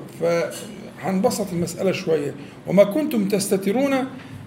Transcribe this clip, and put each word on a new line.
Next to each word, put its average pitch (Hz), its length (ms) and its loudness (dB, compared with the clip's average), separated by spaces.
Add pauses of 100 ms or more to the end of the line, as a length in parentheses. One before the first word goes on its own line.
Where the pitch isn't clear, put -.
(200)
فهنبسط 175 1300 -2
المسألة 170 400 0
شوية. 147 420 0 (320)
وما 190 180 8
كنتم 208 440 0
تستترون 202 640 2 (540)